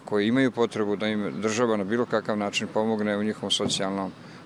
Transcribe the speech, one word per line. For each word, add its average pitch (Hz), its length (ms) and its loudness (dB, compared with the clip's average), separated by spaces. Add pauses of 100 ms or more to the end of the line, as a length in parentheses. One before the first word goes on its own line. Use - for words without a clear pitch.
koji 104 220 2
imaju 127 240 4
potrebu 107 440 0
da 107 120 -2
im 101 340 -2
država 110 360 2
na 101 60 0
bilo 113 220 0
kakav 107 320 0
način 101 360 -2
pomogne 107 440 0
u 104 60 0
njihovom 104 280 -4
socijalnom 98 600 0 (340)